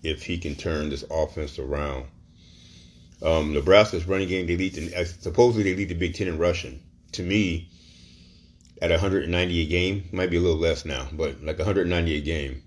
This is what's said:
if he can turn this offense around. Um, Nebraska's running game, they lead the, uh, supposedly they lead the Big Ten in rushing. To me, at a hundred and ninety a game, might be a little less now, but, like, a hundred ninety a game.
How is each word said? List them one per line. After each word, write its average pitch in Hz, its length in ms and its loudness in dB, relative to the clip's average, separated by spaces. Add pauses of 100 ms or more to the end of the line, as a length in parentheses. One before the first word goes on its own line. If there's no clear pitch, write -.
if 78 220 -4
he 87 120 -4
can 76 200 -6
turn 76 340 -2
this 67 200 -8
offense 76 480 -4
around. 69 480 -4 (1160)
Um, 78 320 2
Nebraska's 90 520 6
running 95 220 0
game, 92 180 -2
they 85 100 0
lead 92 180 -2
the, 80 200 -8
uh, 87 100 -2
supposedly 107 580 2
they 92 140 2
lead 98 120 -4
the 87 60 -4
Big 85 200 -2
Ten 95 140 -2
in 80 100 -4
rushing. 87 420 -2 (320)
To 90 100 -8
me, 90 480 0 (1120)
at 85 100 2
a 85 60 4
hundred 95 240 2
and 80 100 -2
ninety 87 300 2
a 78 40 0
game, 90 460 0
might 92 180 0
be 85 60 0
a 85 40 4
little 85 180 4
less 80 260 0
now, 65 280 -6
but, 76 300 -6
like, 78 160 -6
a - 60 -2
hundred 95 220 2
ninety 85 300 0
a 73 40 -2
game. 71 460 -6